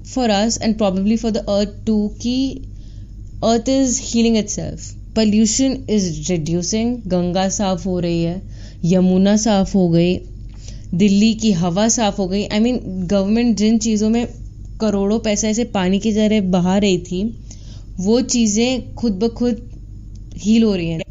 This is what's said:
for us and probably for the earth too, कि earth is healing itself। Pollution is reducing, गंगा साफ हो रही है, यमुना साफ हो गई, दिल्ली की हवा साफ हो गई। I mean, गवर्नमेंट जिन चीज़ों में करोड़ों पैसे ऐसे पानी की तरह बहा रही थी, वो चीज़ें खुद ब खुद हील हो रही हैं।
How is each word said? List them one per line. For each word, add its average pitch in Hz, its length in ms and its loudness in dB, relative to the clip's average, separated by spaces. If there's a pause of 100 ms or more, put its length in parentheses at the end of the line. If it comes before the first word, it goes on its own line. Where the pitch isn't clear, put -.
(140)
for 254 140 2
us 214 300 2
and 220 200 0
probably 196 380 2
for 226 160 -2
the 220 100 -2
earth 202 440 -2
too, 214 220 0 (140)
कि 254 380 -2 (840)
earth 226 240 2
is 269 220 2
healing 226 560 2
itself। - 480 -8 (240)
Pollution 220 520 4 (200)
is 214 120 2 (280)
reducing, 185 760 -2
गंगा 180 420 0
साफ 190 380 -2
हो 180 140 0
रही 170 220 0
है, 175 200 -4 (420)
यमुना 185 520 4
साफ 208 380 2
हो 180 140 4
गई, 170 280 4 (800)
दिल्ली 202 400 4
की 220 180 2
हवा 180 360 2
साफ 208 300 0
हो 190 80 0
गई। 196 220 -2
I - 40 -6
mean, 233 320 2
गवर्नमेंट 196 720 2
जिन 214 220 4
चीज़ों 220 320 2
में 233 180 0 (520)
करोड़ों 202 380 2
पैसे 220 300 0
ऐसे 220 160 0
पानी 196 340 0
की 214 140 0
तरह 214 280 2
बहा 185 380 2
रही 196 200 4
थी, 190 460 -6 (520)
वो 214 240 2
चीज़ें 233 760 0
खुद 233 180 -2
ब 202 160 -2
खुद 233 420 -4 (680)
हील 220 260 4
हो 208 140 4
रही 165 120 -4
हैं। 160 120 -4 (100)